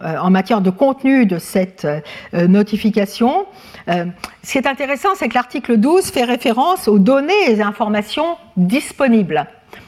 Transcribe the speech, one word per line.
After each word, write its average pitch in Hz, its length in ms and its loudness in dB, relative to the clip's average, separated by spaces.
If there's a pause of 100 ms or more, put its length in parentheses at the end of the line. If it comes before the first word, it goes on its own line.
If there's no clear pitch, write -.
euh, 160 160 -6
en 175 120 0
matière 190 300 2
de 185 100 2
contenu 269 540 2
de 180 140 -2
cette, 185 480 -6
euh, 156 600 -4
notification. 214 1000 0 (420)
Euh, 175 160 -2 (380)
ce - 100 -12
qui 277 60 0
est 262 80 0
intéressant, 277 480 -2
c'est 320 140 -4
que 220 60 -6
l'article 233 440 0
douze 320 320 2
fait 254 140 -2
référence 269 640 0
aux 208 120 4
données 277 340 2 (160)
et 214 140 2
informations 208 760 -4 (220)
disponibles. 190 880 0 (420)